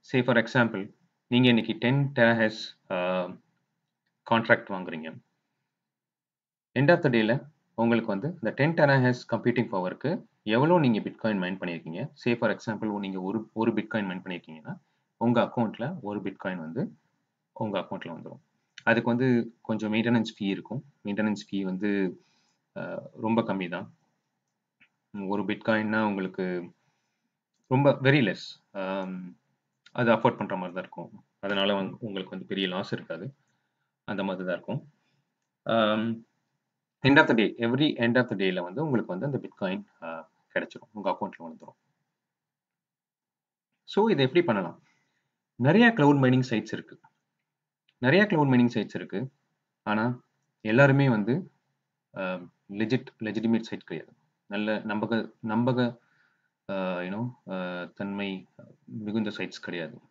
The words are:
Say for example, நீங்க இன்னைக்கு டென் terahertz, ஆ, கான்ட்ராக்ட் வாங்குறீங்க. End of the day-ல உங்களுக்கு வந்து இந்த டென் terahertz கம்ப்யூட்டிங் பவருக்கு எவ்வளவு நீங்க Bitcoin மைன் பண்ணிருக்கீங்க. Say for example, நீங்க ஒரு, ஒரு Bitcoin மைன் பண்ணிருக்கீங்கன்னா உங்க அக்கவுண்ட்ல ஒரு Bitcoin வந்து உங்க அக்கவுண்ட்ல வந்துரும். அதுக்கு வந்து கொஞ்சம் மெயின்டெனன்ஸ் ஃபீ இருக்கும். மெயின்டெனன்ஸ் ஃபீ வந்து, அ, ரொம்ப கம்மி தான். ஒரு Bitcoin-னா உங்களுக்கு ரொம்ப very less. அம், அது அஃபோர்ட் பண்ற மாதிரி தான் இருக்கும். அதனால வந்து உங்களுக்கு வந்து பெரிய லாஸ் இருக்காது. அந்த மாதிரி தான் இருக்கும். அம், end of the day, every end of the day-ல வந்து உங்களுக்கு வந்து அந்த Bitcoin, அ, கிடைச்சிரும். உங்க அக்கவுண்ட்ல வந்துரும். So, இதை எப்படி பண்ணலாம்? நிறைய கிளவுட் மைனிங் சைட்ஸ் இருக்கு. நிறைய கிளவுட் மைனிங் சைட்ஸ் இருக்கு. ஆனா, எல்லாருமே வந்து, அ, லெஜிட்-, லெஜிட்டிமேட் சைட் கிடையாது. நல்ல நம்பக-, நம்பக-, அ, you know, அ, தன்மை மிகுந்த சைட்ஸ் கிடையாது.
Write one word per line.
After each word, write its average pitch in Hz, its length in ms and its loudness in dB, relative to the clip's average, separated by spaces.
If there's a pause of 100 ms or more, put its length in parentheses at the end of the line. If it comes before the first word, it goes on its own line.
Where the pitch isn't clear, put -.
Say 127 220 0
for 123 140 2
example, 113 580 0 (320)
நீங்க 123 220 6
இன்னைக்கு 113 240 4
டென் 135 400 0
terahertz, 117 440 4 (340)
ஆ, 90 360 -2 (1040)
கான்ட்ராக்ட் 113 400 4
வாங்குறீங்க. 85 480 -8 (1600)
End 139 160 4
of 170 120 6
the 143 80 4
day-ல 117 380 2 (260)
உங்களுக்கு 117 340 2
வந்து 98 200 -2
இந்த 117 220 -4
டென் 156 240 0
terahertz 135 440 4 (140)
கம்ப்யூட்டிங் 120 360 0
பவருக்கு 101 580 -4 (160)
எவ்வளவு 147 380 4
நீங்க 117 200 4
Bitcoin 107 380 -4
மைன் 92 200 -4
பண்ணிருக்கீங்க. 87 560 -8
Say 120 220 -2
for 113 140 0
example, 104 480 -6
நீங்க 95 220 -6
ஒரு, 104 320 -6
ஒரு 113 200 0
Bitcoin 104 340 -4
மைன் 90 160 -8
பண்ணிருக்கீங்கன்னா 90 560 -12 (380)
உங்க 117 260 2
அக்கவுண்ட்ல 117 580 -4
ஒரு 104 200 -6
Bitcoin 95 360 -8
வந்து 85 400 -8 (560)
உங்க 101 260 -4
அக்கவுண்ட்ல 90 300 -8
வந்துரும். 80 420 -16 (340)
அதுக்கு 117 280 4
வந்து 120 500 2
கொஞ்சம் 107 320 -4
மெயின்டெனன்ஸ் 113 480 2
ஃபீ - 20 -4
இருக்கும். 98 420 -4 (200)
மெயின்டெனன்ஸ் 104 320 -2 (140)
ஃபீ 98 120 -4
வந்து, 95 580 -2 (560)
அ, 87 340 -10 (100)
ரொம்ப 113 220 0
கம்மி 95 260 -4
தான். 90 260 -10 (1300)
ஒரு 101 140 -2
Bitcoin-னா 107 600 -2
உங்களுக்கு 92 720 -4 (920)
ரொம்ப 139 260 4
very 139 300 4
less. - 480 -4
அம், 95 680 -8 (540)
அது 117 200 2
அஃபோர்ட் 110 240 2
பண்ற 98 200 -4
மாதிரி 90 160 -8
தான் 90 100 -8
இருக்கும். - 420 -16 (160)
அதனால 98 340 0
வந்து 95 260 -4
உங்களுக்கு 98 300 -8
வந்து 95 160 -12
பெரிய 98 220 -2
லாஸ் 92 240 -6
இருக்காது. 85 420 -10 (680)
அந்த 98 200 -6
மாதிரி 95 220 -4
தான் 90 80 -2
இருக்கும். - 380 -8 (720)
அம், 110 640 0 (760)
end 139 160 6
of 156 100 6
the 143 60 4
day, 107 240 2
every 131 380 0
end 117 200 2
of 123 140 2
the 107 60 -4
day-ல 92 260 0
வந்து 95 220 -6
உங்களுக்கு 104 340 -2
வந்து 123 80 -6
அந்த 135 120 -4
Bitcoin, - 640 -8
அ, 82 240 -12 (260)
கிடைச்சிரும். - 380 -8
உங்க 98 180 -6
அக்கவுண்ட்ல 92 320 -8
வந்துரும். 80 340 -18 (2000)
So, 220 260 2
இதை 139 140 4
எப்படி 170 200 4
பண்ணலாம்? 95 380 -2 (720)
நிறைய 180 340 6
கிளவுட் 147 300 6
மைனிங் 127 320 4
சைட்ஸ் 107 220 -2
இருக்கு. - 280 -12 (1000)
நிறைய 156 260 6
கிளவுட் 202 40 0
மைனிங் 131 460 4
சைட்ஸ் 104 200 -4
இருக்கு. 98 360 -6 (520)
ஆனா, 113 400 -2 (380)
எல்லாருமே 135 480 6
வந்து, 117 440 0 (640)
அ, 95 40 -10 (480)
லெஜிட்-, 110 380 -2 (120)
லெஜிட்டிமேட் 110 420 -2
சைட் 107 220 -12
கிடையாது. - 300 -12 (340)
நல்ல 104 320 -4
நம்பக-, 107 540 -4 (100)
நம்பக-, 120 560 0 (720)
அ, 98 40 -4 (280)
you 90 60 -8
know, 113 440 -8
அ, 90 340 -8
தன்மை 98 600 -8 (380)
மிகுந்த 107 460 -6
சைட்ஸ் - 320 -10
கிடையாது. 85 380 -10 (100)